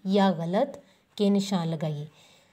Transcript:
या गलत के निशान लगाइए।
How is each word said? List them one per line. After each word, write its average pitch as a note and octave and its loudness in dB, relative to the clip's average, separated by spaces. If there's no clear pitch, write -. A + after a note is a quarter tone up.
या G3 4
गलत F3+ -2
के G3+ 2
निशान G3 0
लगाइए। D#3 -6